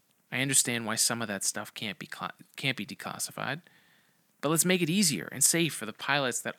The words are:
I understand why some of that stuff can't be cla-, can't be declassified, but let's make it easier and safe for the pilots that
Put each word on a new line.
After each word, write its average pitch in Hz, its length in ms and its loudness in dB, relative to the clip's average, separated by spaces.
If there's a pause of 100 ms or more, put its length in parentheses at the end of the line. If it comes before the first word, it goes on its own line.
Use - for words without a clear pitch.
(300)
I 127 120 -2
understand 127 440 2
why 107 80 0
some 117 280 2
of 110 60 -2
that 98 140 -4
stuff - 320 -4
can't 104 240 -8
be - 80 -12
cla-, - 240 -8 (240)
can't 131 220 -2
be 104 100 -6
declassified, - 760 -6 (800)
but 143 100 0
let's 160 140 4
make 180 180 4
it 160 80 2
easier 165 420 2
and 135 100 -2
safe 165 320 4
for - 120 -8
the 107 60 -8
pilots 135 480 0
that - 180 -6